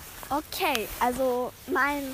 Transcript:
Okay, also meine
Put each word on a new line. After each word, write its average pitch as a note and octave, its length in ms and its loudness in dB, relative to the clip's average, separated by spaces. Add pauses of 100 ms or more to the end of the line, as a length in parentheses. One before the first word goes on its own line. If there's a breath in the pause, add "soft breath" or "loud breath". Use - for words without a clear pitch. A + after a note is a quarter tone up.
(300)
Okay, C#4 560 0 (140)
also B3 540 2 (140)
meine C#4 460 2